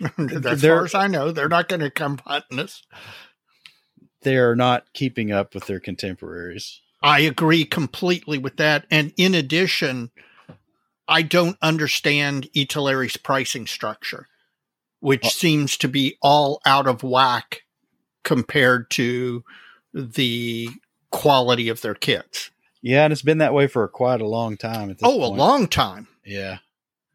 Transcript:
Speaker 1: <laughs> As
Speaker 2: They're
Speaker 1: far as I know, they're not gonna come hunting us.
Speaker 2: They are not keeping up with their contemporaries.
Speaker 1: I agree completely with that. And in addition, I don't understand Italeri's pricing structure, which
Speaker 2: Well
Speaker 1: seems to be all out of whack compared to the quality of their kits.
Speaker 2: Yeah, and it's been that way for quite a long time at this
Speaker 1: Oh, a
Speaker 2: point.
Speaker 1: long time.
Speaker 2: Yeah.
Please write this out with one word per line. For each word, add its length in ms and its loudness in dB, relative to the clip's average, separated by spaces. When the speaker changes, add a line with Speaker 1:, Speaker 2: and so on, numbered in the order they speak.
Speaker 1:
<laughs> 100 -8
As 420 -2
Speaker 2:
They're 180 6
Speaker 1:
far 60 0
as 100 -8
I 120 2
know, 240 -2
they're 180 -2
not 200 0
gonna 220 -4
come 360 -4
hunting 320 -6
us. 240 -10
Speaker 2:
They 140 2
are 200 4
not 360 2
keeping 380 -4
up 240 -2
with 120 -10
their 120 -6
contemporaries. 1000 -12
Speaker 1:
I 200 4
agree 440 2
completely 760 -4
with 180 -8
that. 340 2
And 260 0
in 200 4
addition, 760 -2
I 160 2
don't 400 2
understand 960 -2
Italeri's 600 -2
pricing 520 -4
structure, 580 -10
which 240 0
Speaker 2:
Well 80 2
Speaker 1:
seems 460 0
to 120 -2
be 320 0
all 460 4
out 220 4
of 160 -2
whack 580 0
compared 680 2
to 520 -2
the 760 -4
quality 560 2
of 120 -4
their 140 -6
kits. 560 -4
Speaker 2:
Yeah, 220 4
and 80 2
it's 100 -4
been 160 2
that 160 2
way 140 4
for 180 0
quite 340 -2
a 60 -4
long 300 -4
time 340 -8
at 80 -14
this 100 4
Speaker 1:
Oh, 140 2
a 60 0
Speaker 2:
point. 100 -4
Speaker 1:
long 300 4
time. 400 -2
Speaker 2:
Yeah. 340 -10